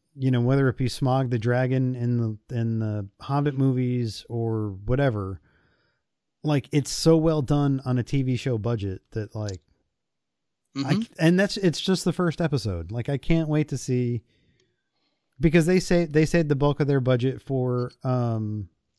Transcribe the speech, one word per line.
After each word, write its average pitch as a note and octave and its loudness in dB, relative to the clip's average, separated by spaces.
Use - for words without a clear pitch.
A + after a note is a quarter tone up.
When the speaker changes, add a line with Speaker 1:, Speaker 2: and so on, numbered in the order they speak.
Speaker 1:
you C3 0
know, B2 2
whether C3+ 4
it B2 0
be C3 0
Smaug C3 0
the B2 0
dragon B2+ 0
in A#2+ 0
the, A2+ -4
in A2+ -2
the G#2+ -4
Hobbit C#3+ -2
movies B2 0
or A2+ -2
whatever, A2 0
like, D3 0
it's C#3+ 0
so D#3+ 4
well D#3 2
done C#3 2
on B2+ 0
a A#2+ -2
T C#3 -2
V B2+ 0
show A#2+ -2
budget G2+ -4
that, - -8
like, G2+ -6
I C#3 -6
Speaker 2:
Mm-hmm. D#3+ 0
Speaker 1:
and F3 4
that's, G3+ 0
it's F#3+ 0
just F#3+ -2
the F#3 0
first F3 -4
episode. G#2 -4
Like, A#2 -6
I C#3+ -2
can't D#3+ 0
wait D3+ 0
to C#3 -6
see, B2 -2
because D#3 4
they F#3 4
say, E3+ 2
they D#3 2
saved E3 2
the C#3+ 2
bulk C#3+ 0
of C#3+ 2
their C#3 2
budget B2+ 0
for, B2+ -2
um, A2+ -2